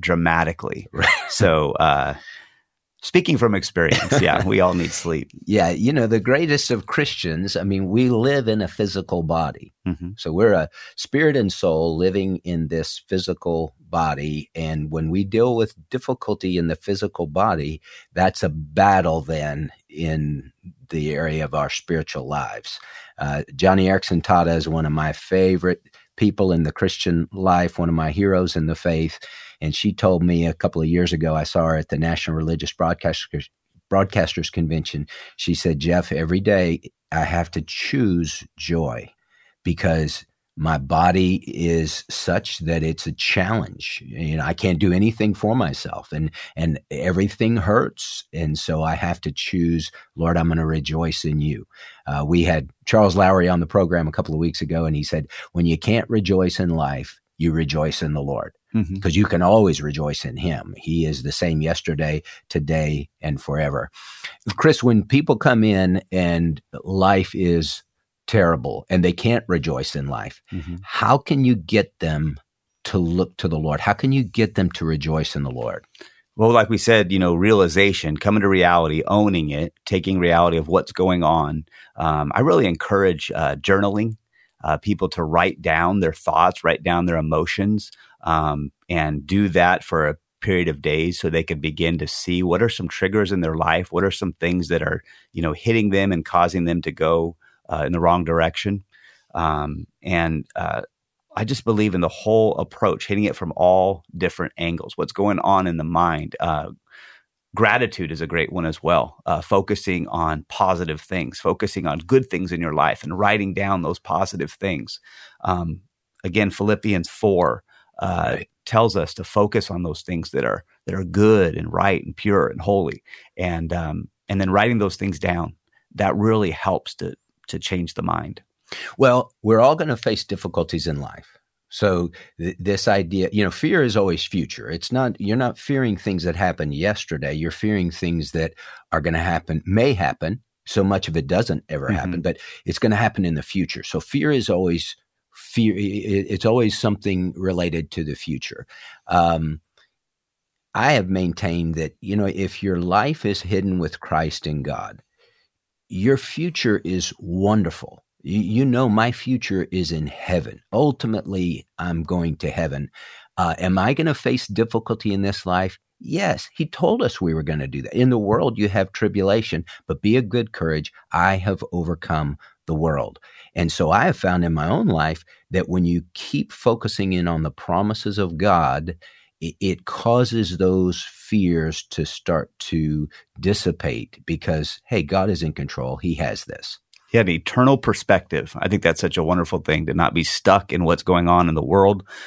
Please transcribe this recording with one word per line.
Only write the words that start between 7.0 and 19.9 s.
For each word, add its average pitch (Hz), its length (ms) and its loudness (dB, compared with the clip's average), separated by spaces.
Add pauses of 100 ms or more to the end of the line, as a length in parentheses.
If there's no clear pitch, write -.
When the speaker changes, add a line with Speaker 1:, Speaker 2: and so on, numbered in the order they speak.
Speaker 2:
I 85 80 -4
mean, 98 240 0
we 120 200 4
live 123 400 2
in 107 140 2
a 87 60 -2
physical 95 540 -2
body. 80 520 -2 (120)
Speaker 1:
Mm-hmm. 87 300 -6
Speaker 2:
So - 160 -8
we're 104 200 4
a 80 160 2 (280)
spirit 147 400 0
and 107 160 2
soul 82 440 0
living 95 420 0
in 82 300 -4
this 80 400 -6
physical 87 720 -4
body. 76 720 -4
And 78 360 -4
when 80 200 -4
we 98 140 0
deal 113 320 2
with 113 180 -2 (160)
difficulty 107 680 -4
in 85 120 0
the 80 80 -2
physical 95 500 -4
body, 78 560 -2 (320)
that's 92 280 2
a 95 60 0
battle 80 720 2
then 76 500 -6 (200)